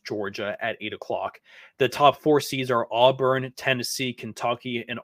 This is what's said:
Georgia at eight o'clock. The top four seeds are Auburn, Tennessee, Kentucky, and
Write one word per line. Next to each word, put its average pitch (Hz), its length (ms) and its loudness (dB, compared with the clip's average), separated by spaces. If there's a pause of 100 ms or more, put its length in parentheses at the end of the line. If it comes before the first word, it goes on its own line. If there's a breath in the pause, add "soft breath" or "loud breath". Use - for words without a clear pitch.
Georgia 104 560 -6
at 113 180 -4
eight 104 140 -8
o'clock. 95 480 -8 (360 loud breath)
The 127 120 2
top 143 320 4
four 151 180 4
seeds 131 320 -4
are 117 180 0
Auburn, 131 680 4
Tennessee, 127 560 -2
Kentucky, 120 760 -6
and 120 160 -8